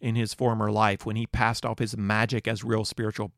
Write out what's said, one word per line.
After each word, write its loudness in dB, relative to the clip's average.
in 0
his 0
former 0
life 2
when -4
he -2
passed 0
off -4
his -2
magic 0
as -2
real 0
spiritual -4